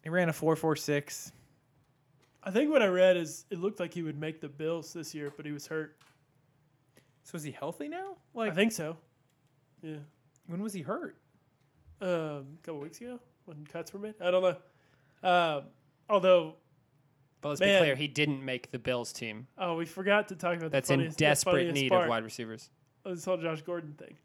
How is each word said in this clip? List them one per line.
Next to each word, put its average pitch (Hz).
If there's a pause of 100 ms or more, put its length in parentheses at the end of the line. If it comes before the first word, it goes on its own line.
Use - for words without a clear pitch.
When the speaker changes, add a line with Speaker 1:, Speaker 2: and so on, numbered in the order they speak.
Speaker 1:
He 160
ran 170
a 151
four 156
four 160
six. - (1120)
Speaker 2:
I 196
think 277
what 294
I 202
read 185
is 156
it 175
looked 185
like 170
he 175
would 151
make 156
the 151
Bills 156
this 160
year, 147
but 151
he 147
was 147
hurt. 156 (1300)
Speaker 1:
So -
is 151
he 143
healthy -
now? 370 (180)
Like, 220
Speaker 2:
I 156
think 220
so. 160 (840)
Yeah. 156 (480)
Speaker 1:
when 175
was 214
he 180
hurt? 262 (840)
Speaker 2:
Um, 185
a 156 (160)
couple 156
weeks 165
ago 247 (260)
when 151
cuts 165
were 196
made. 214
I 175
don't 185
know. 180 (1000)
Um, 143 (460)
although, 180 (880)
Speaker 3:
But 147
let's 147
Speaker 2:
man. 196
Speaker 3:
be 165
clear, 139
he 147
didn't 139
make 127
the 127
Bills 120
team. 113 (100)
Speaker 2:
Oh, 175
we 165
forgot 202
to 190
talk 170
about 160
Speaker 3:
That's 139
Speaker 2:
the 139
Speaker 3:
in 135
Speaker 2:
funniest, 156
Speaker 3:
desperate 151
Speaker 2:
the - (100)
funniest 160 (100)
Speaker 3:
need 131
Speaker 2:
part. 180
Speaker 3:
of 147
wide 113
receivers. 110 (360)
Speaker 2:
Oh, 185
this 160
whole 185
Josh 160
Gordon 165
thing. -